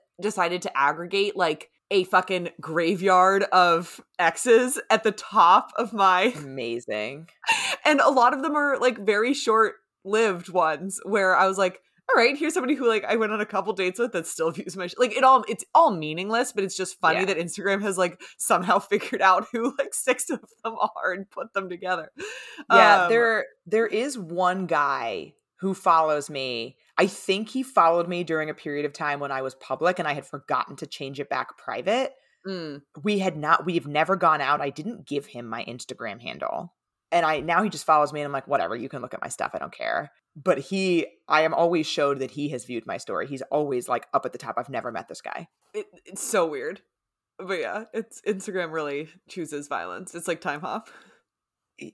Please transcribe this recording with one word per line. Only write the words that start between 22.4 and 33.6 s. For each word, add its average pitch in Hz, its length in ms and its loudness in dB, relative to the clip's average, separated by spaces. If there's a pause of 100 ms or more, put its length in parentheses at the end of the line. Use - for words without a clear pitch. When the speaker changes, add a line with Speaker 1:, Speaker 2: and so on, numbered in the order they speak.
Speaker 2:
Yeah, 220 340 8
Speaker 1:
Um, 175 40 2
Speaker 2:
there, 226 360 2 (200)
there 214 220 2
is 262 280 -2
one 180 520 -2
guy 135 640 -2 (280)
who 190 120 -2
follows 160 560 2
me. 131 480 -8 (220)
I 190 80 6
think 202 420 -2
he 262 140 -4
followed 170 440 4
me 175 160 -2
during 156 280 -2
a - 20 -6
period 147 320 -6
of 143 80 -4
time 147 260 -4
when 143 120 -6
I 135 100 -4
was 131 140 -6
public 160 420 -2
and 165 100 -4
I 143 60 -2
had 143 140 -10
forgotten - 500 -6
to - 100 -12
change 139 320 -12
it 143 100 -8
back - 280 -6
private. 208 560 -4 (340)
Speaker 1:
Mm. 160 360 -10 (180)
Speaker 2:
We 208 180 2
had 185 180 -2
not, 151 280 2